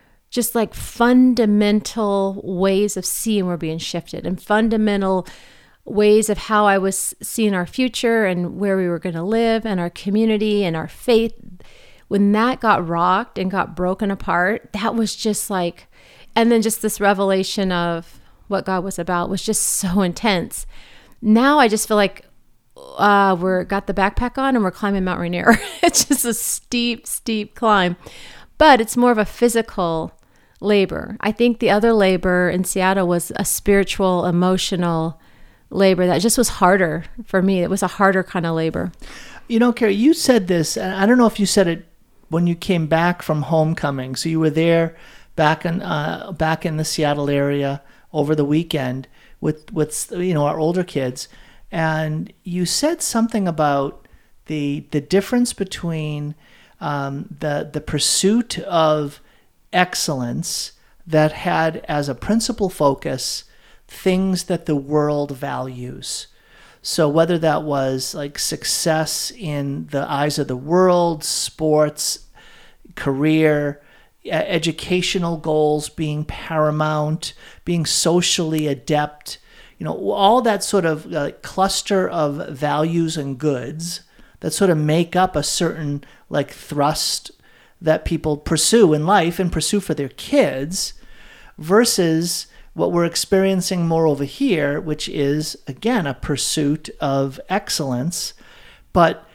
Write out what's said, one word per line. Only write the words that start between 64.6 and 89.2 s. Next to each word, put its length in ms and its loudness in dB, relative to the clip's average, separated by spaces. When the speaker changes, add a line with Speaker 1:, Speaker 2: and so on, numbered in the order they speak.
Speaker 2:
the 100 0
world 560 0
values. 960 -10
So 260 0
whether 300 2
that 260 0
was, 520 -2
like, 240 -10
success 960 -4
in 540 -6
the 200 -4
eyes 280 0
of 80 -2
the 100 -4
world, 640 2
sports, 1040 -2
career, 840 0
e-, 60 -8
educational 1080 -2
goals 520 0
being 360 -4
paramount, 1080 -2
being 200 -2
socially 800 0
adept, 720 -4
you 80 -12
know, 260 -4
all 300 4
that 220 0
sort 220 0
of, 280 -4
uh, 180 -2
cluster 680 0
of 400 -2
values 680 0
and 200 -6
goods 640 -4
that 120 -4
sort 180 2
of 80 4
make 380 0
up 200 2
a 80 -2
certain, 600 -4
like, 220 -4
thrust 800 -4
that 260 0
people 320 -2
pursue 560 4
in 120 0
life 340 2